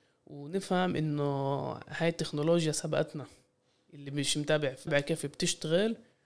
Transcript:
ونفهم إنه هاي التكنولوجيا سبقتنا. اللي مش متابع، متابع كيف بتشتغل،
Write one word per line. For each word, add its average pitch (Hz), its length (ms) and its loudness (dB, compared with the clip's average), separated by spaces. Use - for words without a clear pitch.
ونفهم 180 680 0
إنه 151 280 0
هاي - 380 -2
التكنولوجيا 160 640 2
سبقتنا. 156 540 -2
اللي 143 180 -12
مش 143 260 0
متابع، 147 340 2
متابع 143 280 0
كيف 147 260 -2
بتشتغل، 175 680 0